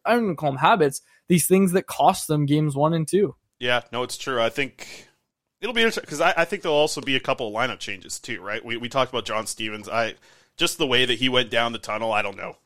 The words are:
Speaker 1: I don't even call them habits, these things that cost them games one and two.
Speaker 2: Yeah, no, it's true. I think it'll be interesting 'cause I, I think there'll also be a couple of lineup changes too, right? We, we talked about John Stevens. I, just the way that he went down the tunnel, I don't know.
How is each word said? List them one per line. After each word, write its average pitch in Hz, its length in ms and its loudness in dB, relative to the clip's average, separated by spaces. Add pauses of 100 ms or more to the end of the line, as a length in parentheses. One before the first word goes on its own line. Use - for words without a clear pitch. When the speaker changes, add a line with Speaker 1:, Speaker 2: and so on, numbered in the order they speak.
Speaker 1:
I 214 80 2
don't 240 120 2
even 180 100 -2
call 143 160 -2
them 135 80 -6
habits, 160 420 4 (280)
these 175 180 4
things 190 240 4
that 180 160 0
cost - 400 2
them 151 180 0
games 147 300 2
one 151 180 2
and 160 140 -2
two. 175 280 0 (220)
Speaker 2:
Yeah, 123 240 0 (100)
no, 120 120 -2
it's 123 140 -8
true. 131 220 -2
I 113 100 4
think - 580 -8 (540)
it'll 226 120 -6
be 226 80 2
interesting - 260 0
'cause 147 140 -6
I, 175 160 4
I 165 80 2
think 170 160 -6
there'll 156 160 0
also 151 240 2
be 135 140 0
a 131 40 0
couple 127 280 -4
of 104 80 -8
lineup 117 240 -2
changes - 400 -12
too, 113 200 -10
right? 104 240 -8
We, 117 140 -8
we 120 100 -8
talked 127 240 -2
about 117 140 -6
John 110 220 -4
Stevens. 107 420 -8
I, 113 240 -2 (440)
just 170 200 0
the 160 100 0
way 123 180 4
that 120 140 0
he 131 100 2
went 123 200 2
down 117 220 2
the 113 80 -8
tunnel, 110 320 -4
I 107 100 2
don't 101 140 -6
know. 95 300 -12